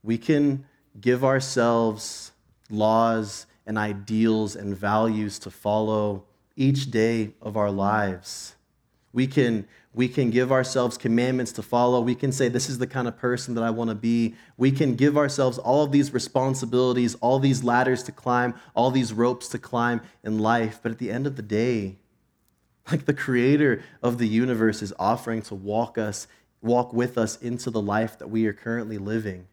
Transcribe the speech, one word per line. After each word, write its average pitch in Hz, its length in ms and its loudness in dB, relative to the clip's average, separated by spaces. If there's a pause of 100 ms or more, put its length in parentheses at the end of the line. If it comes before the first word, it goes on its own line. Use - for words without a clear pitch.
We 113 140 0
can 143 480 2 (360)
give 123 240 2
ourselves 117 1040 0 (400)
laws 110 760 2 (200)
and 110 100 -4
ideals 107 760 0
and 101 220 -8
values 107 640 0
to 95 100 -14
follow 107 760 -2 (300)
each 135 360 0
day 113 520 0
of 107 140 -8
our 104 140 0
lives. 98 840 -2 (580)
We 127 140 2
can, 120 400 0 (260)
we 123 140 0
can 127 240 0
give 127 220 2
ourselves 127 440 0
commandments 123 560 0
to 110 100 -10
follow. 123 380 4
We 120 140 0
can 135 160 -2
say, 131 180 0
"This 135 220 -2
is 127 80 -8
the 123 80 -2
kind 127 220 -4
of 113 100 -10
person 123 360 -4
that 117 100 -2
I 113 60 0
wanna 113 260 -4
be." 117 400 0 (200)
We 131 140 4
can 135 240 2
give 143 240 4
ourselves 135 400 2
all 139 240 2
of 143 80 0
these 139 240 4
responsibilities, 123 1040 0
all 131 240 2
these 135 240 2
ladders 127 400 2
to - 80 -12
climb, 123 420 0 (200)
all 123 180 2
these 123 200 0
ropes 120 360 0
to 120 100 -8
climb 120 420 -2 (220)
in 107 160 -2
life. 110 420 0
But 113 120 -4
at 113 60 -10
the 113 120 -6
end 127 160 -4
of 139 80 -4
the 123 80 -12
day, 107 560 -2 (920)
like, 147 140 -2
the 147 80 0
creator 135 720 2 (200)
of 120 140 0
the 117 120 -2
universe 113 520 0
is 101 180 -8
offering 113 440 -2
to 107 120 -14
walk 104 440 -4
us, 107 280 -6 (360)
walk 120 320 0
with 123 240 0
us 110 180 -2
into 123 340 -8
the 113 120 -2
life 107 360 -2
that 76 120 -14
we 110 160 0
are 101 80 -2
currently 113 420 -8
living. 101 560 -6